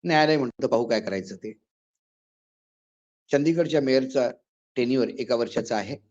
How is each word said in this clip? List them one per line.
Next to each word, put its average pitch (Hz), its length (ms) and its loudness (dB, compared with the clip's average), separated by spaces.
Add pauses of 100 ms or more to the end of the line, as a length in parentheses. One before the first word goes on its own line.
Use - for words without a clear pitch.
न्यायालय 156 340 4
म्हणतं, 127 300 -2
"पाहू 117 200 2
काय 110 140 0
करायचं 98 340 -6
ते." 107 180 -12 (1800)
चंदीगडच्या 156 500 2
मेयरचा 131 480 2 (460)
टेन्युअर 123 340 0
एका 120 260 -4
वर्षाचा 117 420 -2
आहे. 107 200 -6 (120)